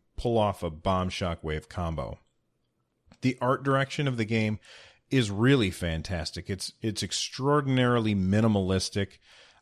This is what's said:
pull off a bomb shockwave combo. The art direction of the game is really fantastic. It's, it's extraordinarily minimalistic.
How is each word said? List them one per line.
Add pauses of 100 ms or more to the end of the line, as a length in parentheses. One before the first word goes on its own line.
(160)
pull
off
a
bomb
shockwave
combo. (1040)
The
art
direction
of
the
game (500)
is
really
fantastic.
It's, (100)
it's
extraordinarily
minimalistic. (440)